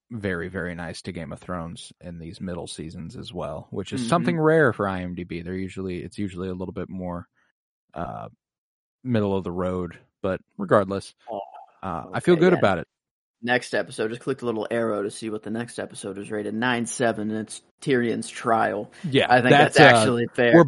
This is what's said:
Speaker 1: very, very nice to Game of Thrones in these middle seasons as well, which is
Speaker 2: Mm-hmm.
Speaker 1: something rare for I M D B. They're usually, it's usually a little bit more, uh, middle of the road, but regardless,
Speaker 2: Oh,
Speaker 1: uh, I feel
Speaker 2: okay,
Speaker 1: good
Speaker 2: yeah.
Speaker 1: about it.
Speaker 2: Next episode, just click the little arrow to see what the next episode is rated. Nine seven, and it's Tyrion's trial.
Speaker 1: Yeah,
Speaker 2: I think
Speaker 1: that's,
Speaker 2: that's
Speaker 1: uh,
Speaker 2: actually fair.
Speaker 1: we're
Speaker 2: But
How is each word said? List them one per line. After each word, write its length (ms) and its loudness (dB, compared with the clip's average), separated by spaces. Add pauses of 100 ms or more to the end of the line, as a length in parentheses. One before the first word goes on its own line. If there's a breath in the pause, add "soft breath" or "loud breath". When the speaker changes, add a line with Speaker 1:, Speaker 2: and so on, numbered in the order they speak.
Speaker 1:
very, 380 -6
very 280 -8
nice 260 -12
to 100 -10
Game 220 -10
of 60 -14
Thrones 600 -10
in 200 -14
these 200 -14
middle 280 -8
seasons 500 -14
as 160 -14
well, 360 -10
which 220 -10
is 80 -6
Speaker 2:
Mm-hmm. 100 -4
Speaker 1:
something 300 0
rare 320 4
for 160 -2
I 140 -4
M 120 -8
D 120 -8
B. 160 -8
They're 120 -8
usually, 500 -6
it's 140 -14
usually 300 -6
a 60 -6
little 200 -10
bit 160 -8
more, 380 -8 (640)
uh, 360 -10 (760)
middle 320 0
of 80 -2
the 80 -6
road, 480 -4 (220)
but 180 -2 (180)
regardless, 560 0 (160)
Speaker 2:
Oh, 120 -8 (420)
Speaker 1:
uh, 300 -6
I 80 -2
feel 140 6
Speaker 2:
okay, 60 4
Speaker 1:
good 120 6
Speaker 2:
yeah. 60 4
Speaker 1:
about 180 4
it. 100 -8 (560)
Speaker 2:
Next 320 0
episode, 340 -2
just 120 -10
click 180 -6
the 80 -6
little 240 -2
arrow 320 -2
to 80 -6
see 180 -10
what 140 -8
the 80 -8
next 260 -8
episode 400 -10
is 140 -12
rated. 240 -6
Nine 320 0
seven, 420 -2
and 120 -4
it's 200 -14 (200)
Tyrion's 460 0
trial. 640 -2 (160 loud breath)
Speaker 1:
Yeah, 220 4
Speaker 2:
I 120 8
think 100 6
Speaker 1:
that's, 260 6
Speaker 2:
that's 160 12
Speaker 1:
uh, 60 8
Speaker 2:
actually 340 2
fair. 220 4
Speaker 1:
we're 80 12
Speaker 2:
But 40 -2